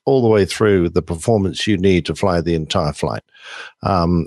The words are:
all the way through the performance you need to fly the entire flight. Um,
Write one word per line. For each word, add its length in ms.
all 160
the 80
way 160
through 460
the 100
performance 640
you 120
need 260
to 100
fly 280
the 120
entire 380
flight. 300
Um, 440